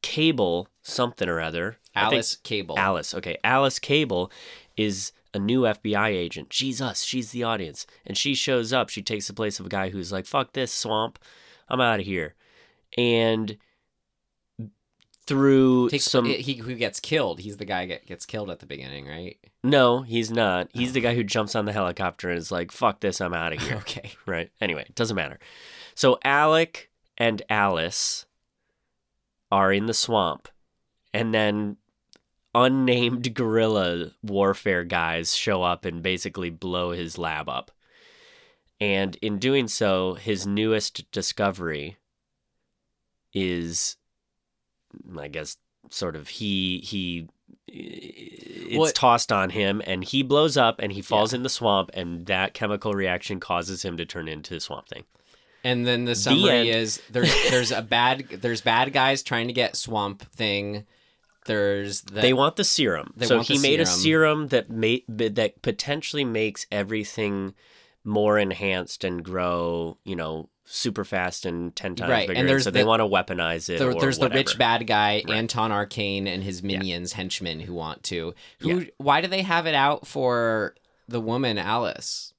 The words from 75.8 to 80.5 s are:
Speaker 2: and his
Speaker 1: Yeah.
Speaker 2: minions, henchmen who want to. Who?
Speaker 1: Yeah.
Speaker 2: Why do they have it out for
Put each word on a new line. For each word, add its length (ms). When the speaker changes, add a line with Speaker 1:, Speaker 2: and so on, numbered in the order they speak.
Speaker 2:
and 160
his 180
Speaker 1:
Yeah. 160
Speaker 2:
minions, 360
henchmen 480
who 120
want 300
to. 320
Who? 220
Speaker 1:
Yeah. 40
Speaker 2:
Why 240
do 60
they 140
have 240
it 100
out 320
for 680